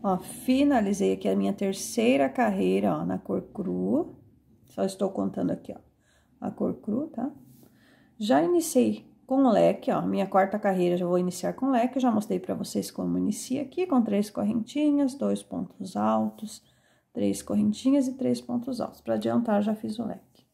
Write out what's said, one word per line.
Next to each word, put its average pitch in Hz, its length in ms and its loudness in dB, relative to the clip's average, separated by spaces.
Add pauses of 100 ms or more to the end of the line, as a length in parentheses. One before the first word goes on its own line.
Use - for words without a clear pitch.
Ó, 190 160 2
finalizei 214 920 2
aqui 190 160 -2
a 190 80 2
minha 196 160 2
terceira 233 760 2
carreira, 196 680 0
ó, 165 80 -4
na 185 140 -2
cor 190 240 -4
cru. 185 760 -4 (520)
Só 196 160 -4
estou - 260 -2
contando 190 400 -2
aqui, - 240 -6
ó, - 40 -18 (640)
a - 100 -6
cor 185 240 -2
cru, 262 340 -4
tá? 254 220 -6 (880)
Já 254 240 4
iniciei 320 640 2 (200)
com 269 180 2
o 247 60 6
leque, 202 400 4
ó, 180 120 0
minha 190 240 0
quarta 196 320 2
carreira 180 380 2
já 180 100 -2
vou 180 120 2
iniciar 180 340 -2
com 262 180 -2
leque. 247 280 0
Eu - 20 0
já 247 100 4
mostrei 208 300 0
pra - 140 -6
vocês - 360 -4
como - 280 -2
inicia 214 420 -2
aqui, 349 260 -4
com 269 160 2
três 208 280 0
correntinhas, 269 840 0
dois 202 280 -2
pontos 185 540 -10
altos, 220 680 -2 (500)
três 196 300 0
correntinhas 247 680 2
e 262 60 -6
três 247 260 0
pontos 240 400 -4
altos. - 220 -6
Pra 226 120 0
adiantar, 226 480 2
já 214 120 0
fiz 220 240 -8
o 240 80 -4
leque. - 480 -12